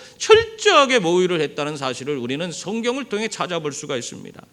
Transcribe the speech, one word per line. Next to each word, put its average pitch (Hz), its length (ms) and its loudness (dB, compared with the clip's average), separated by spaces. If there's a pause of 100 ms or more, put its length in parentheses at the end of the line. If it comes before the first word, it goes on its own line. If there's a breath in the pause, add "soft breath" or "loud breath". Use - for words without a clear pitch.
(180 loud breath)
철저하게 403 800 6
모의를 175 420 2
했다는 147 380 -4
사실을 135 400 -4
우리는 139 340 -4
성경을 233 520 -4
통해 214 240 -6
찾아볼 170 440 -4
수가 147 240 -8
있습니다. - 440 -12 (120)